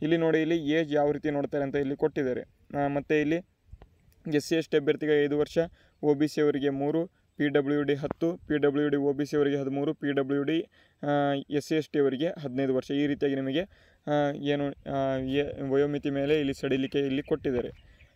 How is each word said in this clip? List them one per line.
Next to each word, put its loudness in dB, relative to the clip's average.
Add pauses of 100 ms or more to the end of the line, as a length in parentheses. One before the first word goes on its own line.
ಇಲ್ಲಿ 2
ನೋಡಿ, 2
ಇಲ್ಲಿ 0
ಏಜ್ 0
ಯಾವ 4
ರೀತಿ -2
ನೋಡ್ತಾರೆ -2
ಅಂತ -4
ಇಲ್ಲಿ -2
ಕೊಟ್ಟಿದ್ದಾರೆ. 0 (360)
ಆ, 0
ಮತ್ತೆ 0
ಇಲ್ಲಿ 2 (960)
ಎಸ್ 0
ಸಿ 0
ಎಸ್ 0
ಟಿ 0
ಅಭ್ಯರ್ಥಿಗೆ 2
ಐದು 0
ವರ್ಷ, 0 (440)
ಒ 4
ಬಿ 2
ಸಿ -2
ಅವರಿಗೆ 2
ಮೂರು, 0
ಪಿ -4
ಡಬ್ಲ್ಯೂ 2
ಡಿ 0
ಹತ್ತು, -2
ಪಿ -2
ಡಬ್ಲ್ಯೂ 2
ಡಿ 2
ಒ 2
ಬಿ -2
ಸಿ -4
ಅವರಿಗೆ 2
ಹದಿಮೂರು, -2
ಪಿ -4
ಡಬ್ಲ್ಯೂ 0
ಡಿ, -2 (400)
ಆ, -6 (440)
ಎಸ್ -2
ಸಿ -2
ಎಸ್ 0
ಟಿ 0
ಅವರಿಗೆ 2
ಹದಿನೈದು -2
ವರ್ಷ. -2
ಈ 0
ರೀತಿಯಾಗಿ 0
ನಿಮಗೆ, -2 (440)
ಆ, 0
ಏನು, -2
ಆ, -4
ಎ-, -4
ವಯೋಮಿತಿ 2
ಮೇಲೆ 2
ಇಲ್ಲಿ -2
ಸಡಿಲಿಕೆ -2
ಇಲ್ಲಿ 0
ಕೊಟ್ಟಿದ್ದಾರೆ. -4 (200)